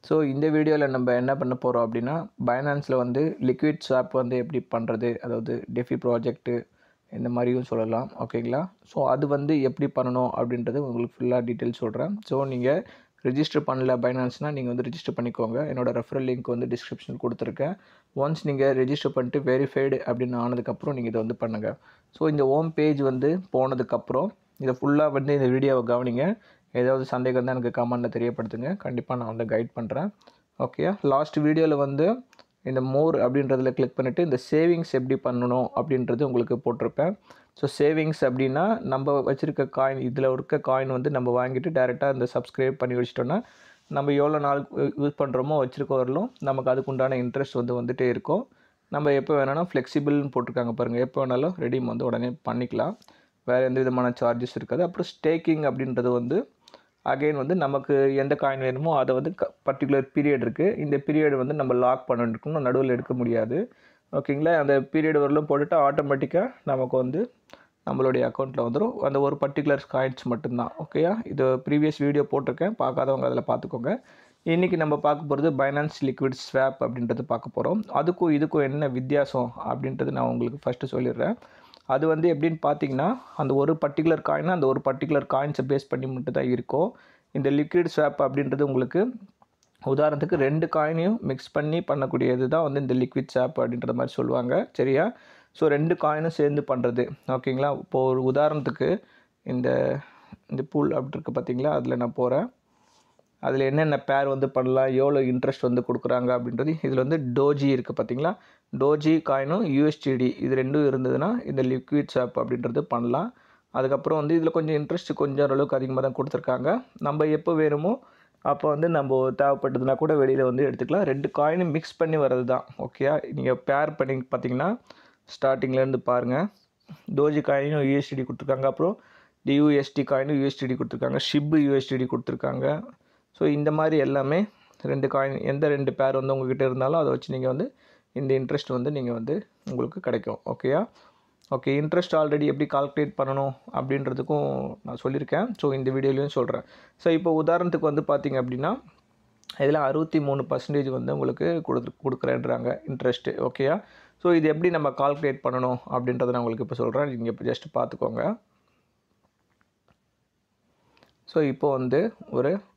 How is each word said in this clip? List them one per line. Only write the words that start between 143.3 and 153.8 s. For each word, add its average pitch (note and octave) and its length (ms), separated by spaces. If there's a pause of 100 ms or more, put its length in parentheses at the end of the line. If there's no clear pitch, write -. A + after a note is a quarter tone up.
அப்படின்றதுக்கும் C3+ 760 (360)
நான் B2 180
சொல்லியிருக்கேன். C#3 540
So, - 180
இந்த C3 180
வீடியோலையும் C3+ 420
சொல்றேன். - 320 (340)
So, E3+ 140
இப்போ E3 220
உதாரணத்துக்கு E3 540
வந்து D3+ 160
பார்த்தீங்க C#3 340
அப்படின்னா, B2+ 320 (880)
இதுல D3 240
அறுபத்தி D#3 380
மூணு C#3 240
பர்சன்டேஜ் C#3+ 460
வந்து B2+ 240
உங்களுக்கு C#3 340 (140)
கொடுத்து-, B2 360
கொடுக்குறேன்றாங்க B2 720 (140)
இன்ட்ரெஸ்ட். B2 460 (100)
ஓகேயா? C3+ 360 (420)